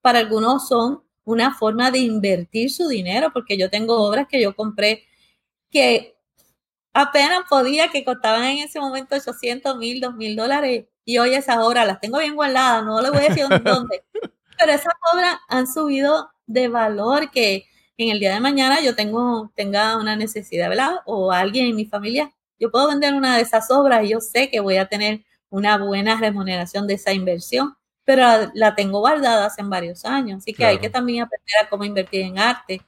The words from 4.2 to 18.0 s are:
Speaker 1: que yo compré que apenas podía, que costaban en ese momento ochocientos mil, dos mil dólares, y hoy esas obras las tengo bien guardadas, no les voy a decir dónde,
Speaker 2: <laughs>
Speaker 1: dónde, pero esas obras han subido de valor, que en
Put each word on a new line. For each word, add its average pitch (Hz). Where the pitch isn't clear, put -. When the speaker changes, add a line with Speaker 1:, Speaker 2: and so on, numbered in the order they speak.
Speaker 1:
que 269
yo 196
compré 214
que 247
apenas 285
podía, 285
que 285
costaban 233
en 277
ese 294
momento 269
ochocientos 254
mil, 240
dos 247
mil 214
dólares, 254
y 233
hoy 247
esas 262
obras 226
las 190
tengo 233
bien 302
guardadas, 254
no 220
les 262
voy 285
a 311
decir 285
dónde, 233
Speaker 2:
<laughs> 240
Speaker 1:
dónde, 240
pero 311
esas 294
obras 349
han 254
subido 294
de 247
valor, 233
que 202
en 226